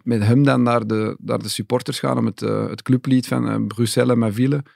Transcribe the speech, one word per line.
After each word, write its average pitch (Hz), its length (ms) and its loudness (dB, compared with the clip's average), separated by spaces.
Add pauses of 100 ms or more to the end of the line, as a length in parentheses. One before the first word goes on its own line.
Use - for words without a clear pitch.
met 117 200 0
hem 120 220 6
dan 131 180 4
naar 120 240 2
de, 107 360 -2
naar 117 200 -2
de 107 60 -10
supporters 123 500 -4
gaan 131 200 -2
om 117 80 0
het, 110 160 -6
eh, 107 260 -2
het - 140 -10
clublied 127 440 2
van, 123 220 -2
eh, 110 180 -2
Bruxelles 120 460 0
en 117 60 2
ma 113 140 0
ville, 135 300 0 (140)